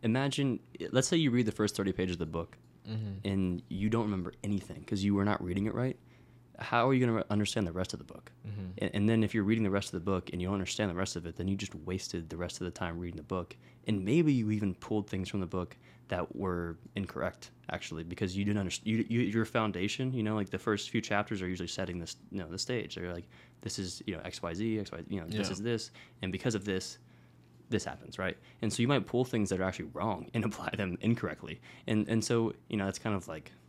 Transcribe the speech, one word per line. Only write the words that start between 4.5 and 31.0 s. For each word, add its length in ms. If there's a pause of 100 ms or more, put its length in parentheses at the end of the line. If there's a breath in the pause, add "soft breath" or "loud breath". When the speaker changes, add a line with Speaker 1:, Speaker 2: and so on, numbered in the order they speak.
Speaker 1:
'cause 180
you 100
were 120
not 180
reading 220
it 80
right. 240 (600 loud breath)
How 300
are 60
you 120
gonna 120
re-, 120
understand 380
the 60
rest 180
of 80
the 60
book? 260 (160)
Speaker 2:
Mm-hmm. 140 (160)
Speaker 1:
And, 180
and 140
then 160
if 100
you're 80
reading 220
the 40
rest 200
of 40
the 120
book 260
and 100
you 60
don't 60
understand 360
the 60
rest 220
of 80
it, 100
then 140
you 80
just 180
wasted 540
the 80
rest 240
of 40
the 60
time 260
reading 200
the 60
book. 340 (280 loud breath)
And 200
maybe 260
you 200
even 240
pulled 340
things 180
from 140
the 40
book 300 (320 loud breath)
that 260
were 440 (180)
incorrect, 560 (180)
actually, 340
because 340
you 80
didn't 200
underst-, 200
you, 240
you, 100
your 240
foundation, 680
you 100
know, 120
like, 140
the 80
first 320
few 120
chapters 400
are 80
usually 180
setting 320
this, 160 (160)
you 80
know, 100
the 80
stage. 380
They're 180
like, 140 (320 loud breath)
"This 180
is, 300
you 80
know, 80
X, 180
Y, 120
Z, 260
X, 140
Y, 60 (100)
you 100
know, 80
this 200
Speaker 2:
Yeah. 40
Speaker 1:
is 100
this, 300 (300 loud breath)
and 100
because 240
of 80
this, 340 (720 loud breath)
this 140
happens," 340
right? 200 (240 loud breath)
And 120
so 80
you 60
might 180
pull 200
things 240
that 100
are 40
actually 300
wrong 400
and 120
<laughs> 40
apply 280
them 240